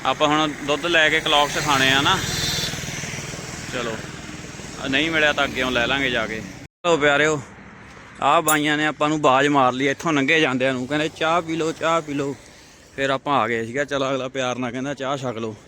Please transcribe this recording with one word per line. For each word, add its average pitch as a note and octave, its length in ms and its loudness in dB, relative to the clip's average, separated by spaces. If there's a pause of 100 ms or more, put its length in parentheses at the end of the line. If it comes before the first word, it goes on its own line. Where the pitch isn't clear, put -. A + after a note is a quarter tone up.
ਆਪਾਂ C3+ 240 2
ਹੁਣ D3+ 240 0 (140)
ਦੁੱਧ D3 200 -2
ਲੈ D#3+ 220 4
ਕੇ D#3 120 2
ਕਲੌਕਸ D3+ 440 2
ਖਾਣੇ C3+ 280 4
ਆ C#3 100 4
ਨਾ। F3+ 160 2 (1500)
ਚਲੋ, A#2+ 200 -6 (920)
ਆ C3+ 40 -6
ਨਹੀਂ D3 220 0
ਮਿਲਿਆ D3+ 220 2
ਤਾਂ C#3+ 120 0
ਅੱਗਿਓਂ B2+ 260 -2
ਲੈ A#2+ 160 2
ਲਾਂਗੇ C3+ 240 0
ਜਾ A#2 160 0
ਕੇ। A2 160 -8 (440)
ਲਓ E3+ 100 4
ਪਿਆਰਿਓ, D3 440 4 (840)
ਆਹ D#3 200 4
ਬਾਈਆਂ D3+ 340 2
ਨੇ D3+ 100 0
ਆਪਾਂ D3+ 220 0
ਨੂੰ D#3 120 0
ਬਾਜ਼ C#3 280 6
ਮਾਰ C3 240 4
ਲਈ C3+ 160 0
ਇੱਥੋਂ D#3 240 0
ਲੰਘੇ D3 280 4
ਜਾਂਦਿਆਂ C3 320 2
ਨੂੰ, B2+ 140 -4
ਕਹਿੰਦੇ, D3+ 300 -2
"ਚਾਹ E3 260 0
ਪੀ E3 140 -6
ਲਓ, D#3+ 160 -2
ਚਾਹ E3 280 0
ਪੀ D3 140 -8
ਲਓ।" C#3 200 -4 (640)
ਫਿਰ C3+ 140 0
ਆਪਾਂ C3+ 300 0
ਆ A2 80 2
ਗਏ A2+ 180 -2
ਸੀਗਾ, C3+ 180 -4
ਚਲੋ C3+ 260 -2
ਅਗਲਾ C3 180 -4
ਪਿਆਰ B2+ 300 -4
ਨਾਲ B2+ 120 -4
ਕਹਿੰਦਾ, C3 240 -6
"ਚਾਹ C3+ 220 -4
ਛਕ B2 220 -6
ਲਓ।" A2 160 -6 (140)